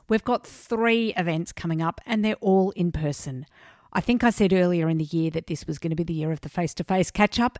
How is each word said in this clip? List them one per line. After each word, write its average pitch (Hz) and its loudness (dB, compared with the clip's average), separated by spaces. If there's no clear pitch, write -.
We've 220 2
got 240 -2
three 226 0
events 170 -2
coming 160 -2
up 165 -4
and 220 0
they're 214 0
all 190 4
in 175 0
person. 147 -4
I - 0
think 240 2
I 240 6
said 196 2
earlier 180 4
in 160 2
the 160 0
year 165 0
that 160 -6
this - -8
was 147 -6
gonna 165 -4
be 160 -2
the 170 -4
year 160 -2
of 151 -6
the - -10
face-to-face 180 -2
catch-up, 233 0